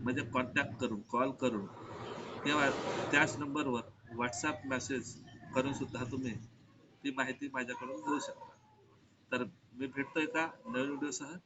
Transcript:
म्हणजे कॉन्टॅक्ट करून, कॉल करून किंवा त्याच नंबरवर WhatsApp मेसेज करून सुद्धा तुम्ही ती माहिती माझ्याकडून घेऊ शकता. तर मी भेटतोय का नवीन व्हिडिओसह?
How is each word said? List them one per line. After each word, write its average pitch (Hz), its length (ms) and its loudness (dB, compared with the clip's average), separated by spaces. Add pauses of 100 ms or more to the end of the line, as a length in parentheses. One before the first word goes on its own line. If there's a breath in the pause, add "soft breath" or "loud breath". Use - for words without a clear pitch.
म्हणजे 127 200 2 (100)
कॉन्टॅक्ट 127 480 2
करून, 110 280 0
कॉल 127 220 4 (100)
करून 110 240 4 (760)
किंवा 147 260 6 (420)
त्याच 147 260 6
नंबरवर 139 440 0 (360)
WhatsApp 143 520 0
मेसेज 127 440 0 (420)
करून 131 180 4
सुद्धा 123 380 -2
तुम्ही 131 220 -2 (680)
ती 139 140 0
माहिती 131 360 -2
माझ्याकडून 127 420 -4
घेऊ 147 240 0
शकता. - 300 -8 (840)
तर 123 120 2 (300)
मी 131 140 -4
भेटतोय 139 380 0
का 160 220 2 (180)
नवीन 127 240 0
व्हिडिओसह? 143 460 -4 (100)